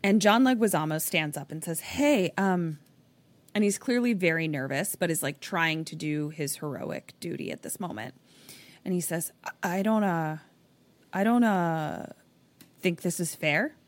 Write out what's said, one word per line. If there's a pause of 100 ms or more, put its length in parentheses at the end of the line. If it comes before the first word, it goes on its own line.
And
John
Leguizamo
stands
up
and
says,
"Hey,"
um, (760)
and
he's
clearly
very
nervous,
but
is,
like,
trying
to
do
his
heroic
duty
at
this
moment. (680)
And
he
says, (300)
"I,
I
don't,
uh, (760)
I
don't,
uh, (720)
think
this
is
fair." (120)